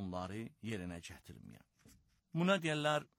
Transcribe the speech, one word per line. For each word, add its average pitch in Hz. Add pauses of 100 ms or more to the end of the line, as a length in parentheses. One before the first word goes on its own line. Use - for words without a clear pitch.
onları 92 (200)
yerinə 90
gətirməyə. - (760)
Buna 180
deyərlər 151 (140)